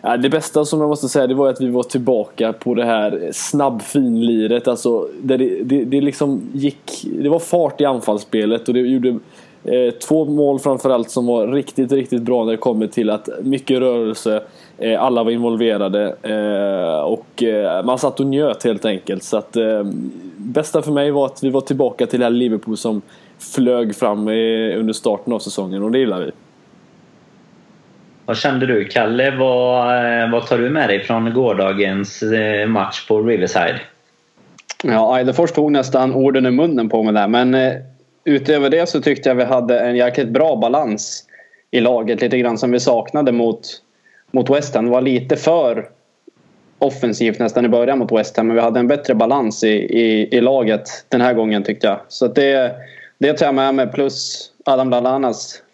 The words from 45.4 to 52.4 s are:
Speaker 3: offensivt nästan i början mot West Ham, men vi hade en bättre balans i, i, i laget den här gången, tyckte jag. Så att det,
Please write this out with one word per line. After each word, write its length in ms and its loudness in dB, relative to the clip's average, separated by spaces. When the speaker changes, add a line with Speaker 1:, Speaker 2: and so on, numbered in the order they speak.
Speaker 3:
offensivt 600 0
nästan 260 0
i 40 4
början 300 2
mot 140 -2
West 240 0
Ham, 100 2
men 100 2
vi 60 4
hade 180 2
en 80 2
bättre 260 2
balans 500 0
i, 80 4
i, 640 2
i 40 4
laget 480 2
den 120 2
här 140 4
gången, 300 0
tyckte 220 -2
jag. 220 0
Så 160 -4
att 100 0
det, 380 2